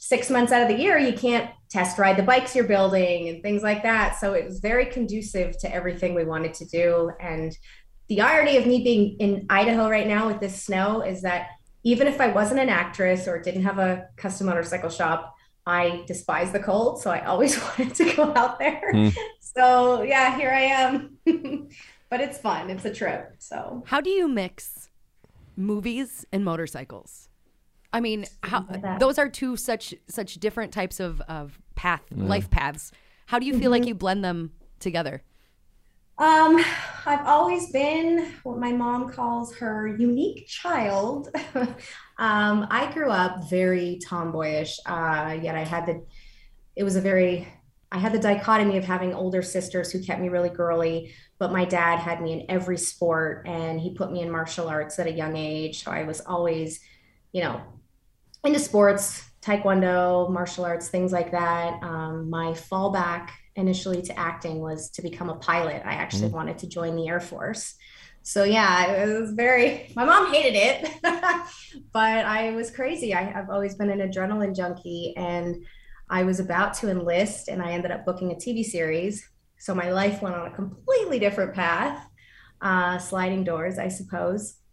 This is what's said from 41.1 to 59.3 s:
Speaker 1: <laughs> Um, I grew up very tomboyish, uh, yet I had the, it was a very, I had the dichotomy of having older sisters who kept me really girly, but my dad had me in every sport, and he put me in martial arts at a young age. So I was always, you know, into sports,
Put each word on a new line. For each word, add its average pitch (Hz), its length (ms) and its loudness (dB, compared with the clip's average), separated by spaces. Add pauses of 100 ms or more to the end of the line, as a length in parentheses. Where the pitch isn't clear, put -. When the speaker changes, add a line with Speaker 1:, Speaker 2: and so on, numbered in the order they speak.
Speaker 1:
<laughs> 247 140 0 (500)
Um, 208 520 2
I 262 220 -2
grew 311 180 0
up 185 380 0
very 180 580 2
tomboyish, 160 760 -4
uh, 160 560 -2
yet 165 160 -4
I 156 80 -4
had 170 220 -4
the, 170 180 -4 (720)
it 202 80 -2
was 190 120 0
a 190 40 2
very, 185 480 2 (420)
I 185 80 -6
had 208 140 0
the 226 60 2
dichotomy 208 580 4
of 185 80 0
having 185 300 -2
older 185 260 -2
sisters 180 500 -4
who 185 120 -4
kept 185 180 -4
me 180 80 -2
really 175 220 0
girly, 165 640 -2 (240)
but 180 120 -2
my 180 140 2
dad 175 340 2
had 170 220 -4
me 165 140 -4
in - 160 -8
every 180 260 -2
sport, 165 720 -2
and 165 320 -6
he 185 140 -6
put - 180 -6
me 180 80 -4
in 170 100 -6
martial 165 380 -4
arts 151 300 -4
at 170 80 -2
a 165 60 -2
young 156 220 -4
age. 156 480 -6
So 165 80 -10
I 156 140 -4
was 156 160 -8
always, 165 580 -4 (540)
you 185 100 -4
know, 139 200 -4 (840)
into 294 140 4
sports, 202 680 4 (160)